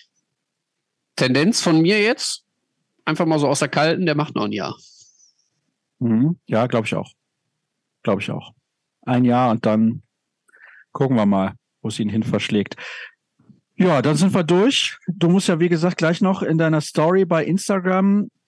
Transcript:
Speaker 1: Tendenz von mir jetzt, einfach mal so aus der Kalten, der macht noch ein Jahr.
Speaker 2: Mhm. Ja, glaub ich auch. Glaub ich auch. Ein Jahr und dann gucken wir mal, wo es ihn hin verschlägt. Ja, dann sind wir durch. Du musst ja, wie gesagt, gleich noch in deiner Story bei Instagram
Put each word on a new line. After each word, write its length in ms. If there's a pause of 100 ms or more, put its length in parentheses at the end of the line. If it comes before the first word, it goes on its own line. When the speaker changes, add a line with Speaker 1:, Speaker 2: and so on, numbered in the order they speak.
(1160)
Speaker 1:
Tendenz 460
von 200
mir 200
jetzt, 420 (640)
einfach 200
mal 140
so 80
aus 120
der 100
Kalten, 360
der 100
macht 200
noch 100
ein 60
Jahr. 240 (1200)
Speaker 2:
Mhm. 380 (100)
Ja, 200
glaub 180
ich 100
auch. 160 (920)
Glaub 180
ich 120
auch. 220 (500)
Ein 200
Jahr 280
und 140
dann 360 (880)
gucken 260
wir 80
mal, 280 (280)
wo 80
es 100
ihn 100
hin 140
verschlägt. 520 (1000)
Ja, 260
dann 140
sind 180
wir 100
durch. 540 (100)
Du 220
musst 180
ja, 120
wie 100
gesagt, 280
gleich 240
noch 200
in 160
deiner 240
Story 440
bei 200
Instagram 840 (180)